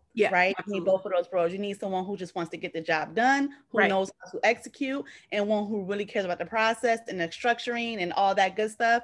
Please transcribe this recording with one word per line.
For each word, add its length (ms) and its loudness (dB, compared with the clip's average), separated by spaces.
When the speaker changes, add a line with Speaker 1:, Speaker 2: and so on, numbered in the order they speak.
Speaker 1:
Yeah, 180 4
Speaker 2:
right? 160 4
You 60 0
need 60 0
Speaker 1:
absolutely. 120 -4
Speaker 2:
both 140 2
of 80 -4
those 180 0
roles. 220 2
You 60 -6
need 200 -6
someone 260 -2
who 120 -6
just 180 -10
wants 160 -4
to 60 -10
get 160 -8
the 80 -6
job 320 -2
done, 360 2
who 80 -4
Speaker 1:
Right. 120 4
Speaker 2:
knows 220 0
how 80 -18
to 140 -6
execute, 600 0
and 160 0
one 200 0
who 180 -4
really 200 -4
cares 200 -2
about 140 -4
the 60 -4
process 640 0
and 120 -6
the 80 -2
structuring 720 -2
and 120 -2
all 220 4
that 200 2
good 160 0
stuff. 320 2